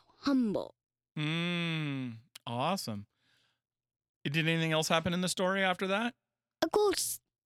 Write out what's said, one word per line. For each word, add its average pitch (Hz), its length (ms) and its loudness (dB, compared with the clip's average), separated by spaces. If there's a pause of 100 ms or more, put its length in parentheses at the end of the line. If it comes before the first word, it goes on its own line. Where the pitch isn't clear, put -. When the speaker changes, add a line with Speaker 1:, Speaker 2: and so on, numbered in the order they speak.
(220)
Speaker 1:
Humble. 226 540 2 (420)
Speaker 2:
Mm, 156 960 -2 (320)
awesome. 123 580 -2 (1160)
Did 147 140 -2 (100)
anything 160 240 2
else 160 160 2
happen 170 260 2
in 180 80 0
the 185 60 0
story 190 360 0
after 185 240 0
that? 214 260 -2 (480)
Speaker 1:
Of 339 100 2
course - 480 2 (260)